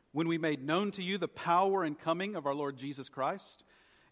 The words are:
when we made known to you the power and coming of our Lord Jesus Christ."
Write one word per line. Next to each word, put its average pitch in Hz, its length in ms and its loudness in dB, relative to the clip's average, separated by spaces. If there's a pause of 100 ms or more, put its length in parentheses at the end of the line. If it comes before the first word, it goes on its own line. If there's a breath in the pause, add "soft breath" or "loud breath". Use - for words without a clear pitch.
(120)
when 165 160 0
we 165 100 2
made 151 240 0
known 180 300 2
to 196 100 -8
you 185 160 -2
the 170 100 0
power 185 540 4
and 151 160 -2
coming 185 380 -2
of 143 100 -4
our 139 80 2
Lord 143 220 -2
Jesus 135 320 -8
Christ." 151 560 -4 (480 soft breath)